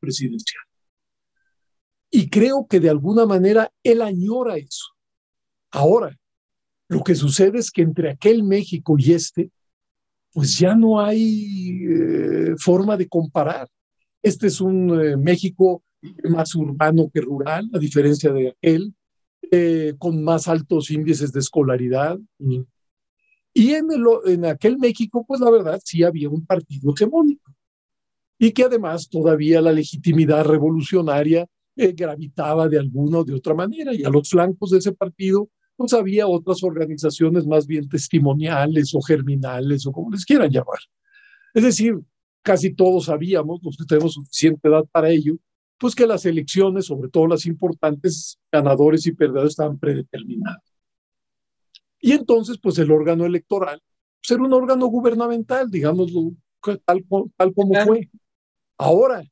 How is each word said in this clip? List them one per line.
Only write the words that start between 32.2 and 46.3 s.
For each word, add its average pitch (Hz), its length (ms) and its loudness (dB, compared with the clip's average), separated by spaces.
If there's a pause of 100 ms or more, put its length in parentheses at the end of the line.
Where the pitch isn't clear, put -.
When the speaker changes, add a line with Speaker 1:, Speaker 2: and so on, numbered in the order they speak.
Speaker 1:
de 151 100 2
alguna 143 400 -2
o 165 60 0
de 139 100 -6
otra 135 200 -4
manera. 254 380 -6
Y 156 120 -6
a 135 60 0
los 143 200 2
flancos 180 400 0
de 185 80 4
ese 190 140 0
partido, 190 580 -2 (260)
pues 240 160 -4
había 208 340 0
otras 180 360 -2
organizaciones 160 840 -2
más 151 200 0
bien 147 220 -6
testimoniales 147 1080 0
o 143 60 0
germinales 139 840 -2
o 135 60 -6
como 170 180 -10
les 196 140 -8
quieran 247 260 2
llamar. - 280 -4 (760)
Es 220 80 4
decir, 226 360 0 (440)
casi 185 320 -2
todos 185 320 2
sabíamos, 165 560 -2
los 147 140 -10
que 160 80 -14
tenemos 156 300 0
suficiente 151 540 0
edad 156 220 4
para 160 200 2
ello, 156 260 0 (420)
pues 247 180 -4
que 240 100 6
las 220 200 -2
elecciones, 185 600 0